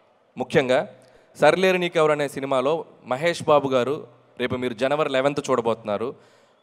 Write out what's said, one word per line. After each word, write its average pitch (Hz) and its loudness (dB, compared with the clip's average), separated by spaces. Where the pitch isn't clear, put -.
ముఖ్యంగా 131 0
సరిలేరు 180 4
నీకెవరు 165 2
అనే 147 0
సినిమాలో 135 -2
మహేష్ 151 -4
బాబు 139 4
గారు 120 -2
రేపు 123 -2
మీరు 123 -4
జనవరి 139 0
లెవెన్త్ 139 -2
చూడబోతున్నారు. 113 -2